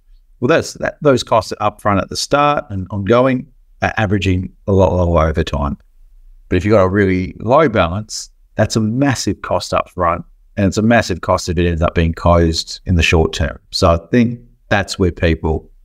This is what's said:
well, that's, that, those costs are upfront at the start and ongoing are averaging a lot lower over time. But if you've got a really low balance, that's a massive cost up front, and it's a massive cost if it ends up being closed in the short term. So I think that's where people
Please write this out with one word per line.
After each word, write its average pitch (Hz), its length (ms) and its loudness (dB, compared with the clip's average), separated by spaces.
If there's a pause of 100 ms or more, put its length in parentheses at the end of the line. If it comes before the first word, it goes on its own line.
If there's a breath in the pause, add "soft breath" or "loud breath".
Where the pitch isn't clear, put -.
(420)
well, 123 80 0
that's, 151 260 0
that, - 260 -6
those 135 220 2
costs - 300 0
are 104 180 -2
upfront 101 300 -2
at - 80 -6
the - 80 -10
start 147 520 0
and 95 200 -8
ongoing 120 580 0 (340)
are 95 140 -2
averaging 95 560 -2 (160)
a 101 60 0
lot 95 180 4
lower 85 380 2
over 78 160 -2
time. 71 320 -4 (720)
But 90 80 0
if 87 80 -2
you've 104 80 2
got 101 100 6
a 92 60 2
really 95 500 0
low 139 300 2
balance, 98 580 -4 (280)
that's - 200 0
a 113 60 0
massive 117 600 -2
cost - 300 -4
up 85 160 -2
front, 87 360 -4 (320)
and 104 80 2
it's 87 120 0
a 110 40 0
massive 107 400 2
cost - 260 -2
if 85 100 -2
it 87 80 2
ends 85 160 0
up - 140 0
being 82 180 2
closed 85 720 0
in 92 100 0
the 82 60 4
short 82 300 2
term. - 260 -4 (140)
So - 200 0
I 87 60 2 (140)
think 123 300 0 (260)
that's 101 320 -4
where 90 120 0
people 82 600 -2 (120)